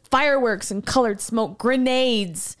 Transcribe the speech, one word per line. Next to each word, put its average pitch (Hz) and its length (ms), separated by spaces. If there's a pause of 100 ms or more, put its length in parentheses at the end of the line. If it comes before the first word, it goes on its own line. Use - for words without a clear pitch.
(100)
fireworks 262 600
and 202 140
colored 220 360
smoke, 220 380
grenades. 254 1000